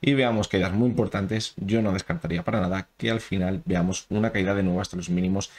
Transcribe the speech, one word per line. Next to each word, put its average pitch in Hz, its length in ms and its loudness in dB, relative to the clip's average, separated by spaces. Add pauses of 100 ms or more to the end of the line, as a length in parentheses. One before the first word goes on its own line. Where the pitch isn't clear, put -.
y 139 140 2
veamos 117 320 2
caídas 92 260 0
muy 117 160 4
importantes, 107 680 -2
yo 107 260 0
no 104 80 2
descartaría 87 520 -2
para 113 160 0
nada 92 280 -2 (100)
que 113 140 -2
al 113 80 0
final 95 460 -2
veamos 90 440 0
una 107 220 0
caída 98 240 0
de 101 80 0
nuevo 90 180 2
hasta 98 160 -6
los 87 140 -4
mínimos 92 480 0